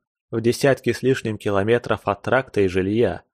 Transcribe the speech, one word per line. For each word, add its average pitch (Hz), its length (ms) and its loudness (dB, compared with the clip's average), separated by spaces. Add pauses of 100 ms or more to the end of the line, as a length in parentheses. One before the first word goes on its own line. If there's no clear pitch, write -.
(320)
в 117 80 -2
десятки 120 540 0
с - 100 -8
лишним 120 340 -2
километров 107 680 0
от 101 160 -2
тракта 120 400 0
и 98 60 4
жилья. 95 560 0 (100)